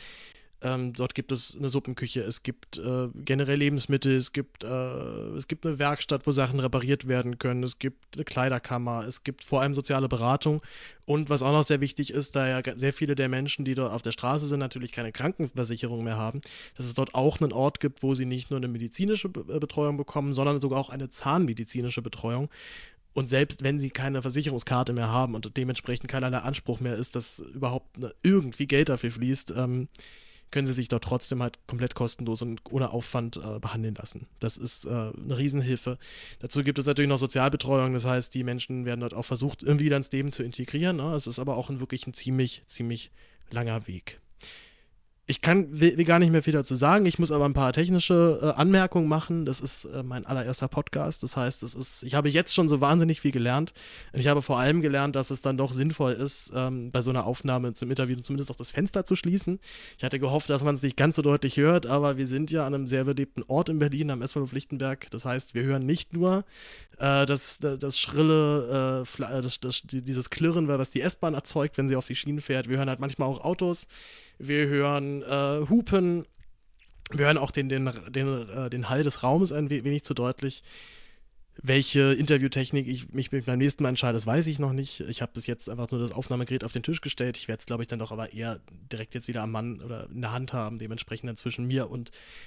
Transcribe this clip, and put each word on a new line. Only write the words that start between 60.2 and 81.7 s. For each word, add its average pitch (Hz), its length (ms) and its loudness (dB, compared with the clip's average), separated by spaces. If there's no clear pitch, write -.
dass 139 140 2
man 147 100 4
es 131 80 -2
nicht 139 140 0
ganz 151 180 4
so 151 80 2
deutlich 143 360 2
hört, 160 280 6
aber 143 300 2
wir 131 100 -2
sind 139 240 -2
ja 156 160 0
an 139 80 -2
einem 135 140 -2
sehr 131 160 2
belebten 135 420 -2
Ort 151 220 2
in 160 100 0
Berlin, 147 320 2
am 123 120 -2
S-Bahnhof 135 280 -2
Lichtenberg. 135 640 -4
Das 117 120 -8
heißt, 127 300 -4
wir 117 80 0
hören 135 240 0
nicht 170 260 0
nur, 185 320 2
äh, 139 260 4
das, 139 360 -2
das, 139 180 -2
das 139 220 -4
schrille, 143 1000 4
äh, - 20 -6
Fla-, 127 340 -6
äh, 127 40 -2
das, 123 180 -4
das, - 220 -4
die, 131 200 -6
dieses 127 280 -4
Klirren, 165 360 2
was 135 240 0
die - 120 0
S-Bahn 165 320 0
erzeugt, 147 440 -2
wenn 139 100 2
sie 135 60 4
auf 127 140 0
die 127 80 -6
Schienen 147 240 -2
fährt. 131 280 -2
Wir 131 100 2
hören 135 100 0
halt 127 100 -2
manchmal 135 300 -2
auch 135 160 -4
Autos. 175 420 0
Wir 143 260 2
hören, 143 520 2
äh, 139 480 0
Hupen. 180 560 4
Wir 143 140 4
hören 151 100 6
auch 139 140 0
den, 135 180 -2
den, 135 220 0
den, 131 400 -2
äh, 123 220 -6
den 120 180 -4
Hall 131 140 2
des 143 200 0
Raumes 165 300 4
ein 147 160 0
we-, 135 160 -2
wenig 143 180 0
zu 143 120 -6
deutlich. 127 480 -2
Welche 135 520 6